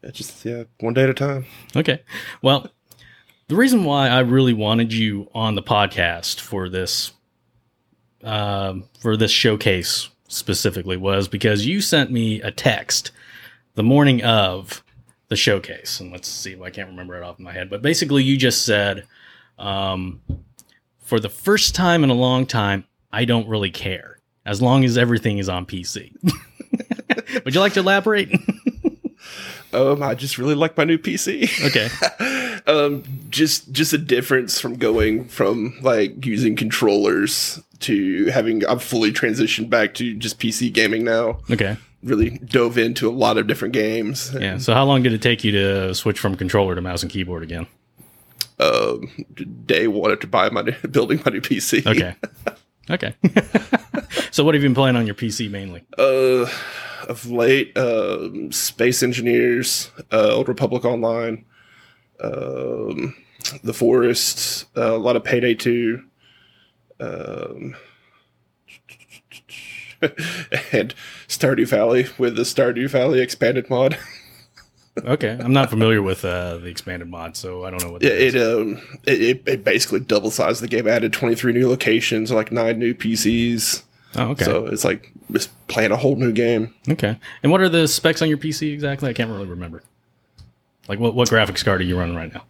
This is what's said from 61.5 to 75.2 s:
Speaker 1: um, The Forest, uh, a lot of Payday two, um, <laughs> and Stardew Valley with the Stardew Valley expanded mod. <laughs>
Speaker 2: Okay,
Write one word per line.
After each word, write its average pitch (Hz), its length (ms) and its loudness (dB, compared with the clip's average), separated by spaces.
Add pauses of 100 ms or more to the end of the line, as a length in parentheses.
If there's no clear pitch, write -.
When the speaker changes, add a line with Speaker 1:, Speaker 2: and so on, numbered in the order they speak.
Speaker 1:
um, 65 920 -6 (480)
The 117 100 -4
Forest, - 920 2 (100)
uh, 117 180 2
a - 20 -2
lot 120 180 2
of 107 80 0
Payday 120 320 2
two, 120 480 0 (960)
um, - 760 -10 (2250)
<laughs> - 0 - (720)
and 113 220 0 (340)
Stardew 127 400 0
Valley 123 380 4 (140)
with 120 160 0
the 117 80 0
Stardew 123 460 0
Valley 131 320 2
expanded 123 480 -2
mod. 131 320 2
<laughs> - 60 -18 (1000)
Speaker 2:
Okay, 123 340 -2